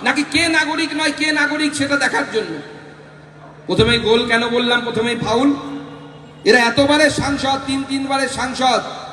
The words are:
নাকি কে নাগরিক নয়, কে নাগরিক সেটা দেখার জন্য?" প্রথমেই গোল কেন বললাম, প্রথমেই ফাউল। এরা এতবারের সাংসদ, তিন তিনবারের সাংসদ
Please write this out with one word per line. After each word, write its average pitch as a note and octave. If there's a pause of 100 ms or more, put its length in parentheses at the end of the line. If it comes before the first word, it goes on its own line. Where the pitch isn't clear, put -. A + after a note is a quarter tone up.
নাকি C#4
কে E4
নাগরিক D#4+
নয়, D4+
কে D4+
নাগরিক D4+
সেটা C#4
দেখার C#4 (100)
জন্য?" F#3+ (1080)
প্রথমেই A3+
গোল A#3
কেন A#3
বললাম, A#3+
প্রথমেই A#3
ফাউল। B3 (920)
এরা A3+
এতবারের C#4
সাংসদ, C4+
তিন C4+
তিনবারের C4+
সাংসদ B3+ (320)